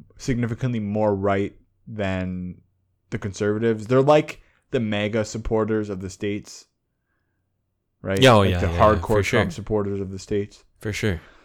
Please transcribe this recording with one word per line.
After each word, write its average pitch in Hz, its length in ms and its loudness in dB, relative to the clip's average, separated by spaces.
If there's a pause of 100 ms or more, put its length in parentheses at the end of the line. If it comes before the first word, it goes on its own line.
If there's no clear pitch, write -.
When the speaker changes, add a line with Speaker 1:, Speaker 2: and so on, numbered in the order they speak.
(160)
Speaker 1:
significantly 120 640 -2
more 104 340 0
right 98 400 0 (320)
than 92 760 -4 (500)
the 113 80 -6
Conservatives. 107 680 -2
They're 131 160 4
like 151 380 4 (300)
the 131 100 -2
maga 107 440 -2
supporters 110 640 -2
of 92 100 -8
the 95 100 -8
States, - 560 -8 (1400)
right? 98 200 -2
Speaker 2:
Yeah, 127 120 8
oh, 104 60 8
Speaker 1:
Like 95 100 4
Speaker 2:
yeah, 90 100 0
Speaker 1:
the 101 80 0
Speaker 2:
yeah, 82 40 -2
yeah, 87 60 -2
Speaker 1:
hardcore 107 280 6
Speaker 2:
for 107 160 2
Speaker 1:
Trump 98 280 0
Speaker 2:
sure. - 0 -
Speaker 1:
supporters 101 500 -4
of 95 100 -8
the 95 80 -10
States. 104 460 -6 (160)
Speaker 2:
For 104 120 -6
sure. 98 280 -2 (240)